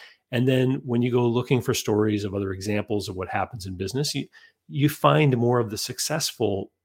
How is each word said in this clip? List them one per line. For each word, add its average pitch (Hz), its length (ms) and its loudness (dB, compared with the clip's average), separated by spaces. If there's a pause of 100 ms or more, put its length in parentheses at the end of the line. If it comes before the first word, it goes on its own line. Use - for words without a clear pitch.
(320)
And 127 160 2
then 131 380 2
when 120 160 0
you 123 80 2
go 123 160 4
looking 120 360 2
for 120 120 0
stories 107 520 2
of 98 100 -4
other 98 160 -2
examples 104 560 -2
of 101 80 -8
what 92 140 -6
happens 98 360 -6
in 95 100 -8
business, 107 380 -4
you, 139 140 -6 (400)
you 147 220 2
find 147 460 2
more 120 240 2
of 110 100 -2
the 107 80 -8
successful - 920 -4 (140)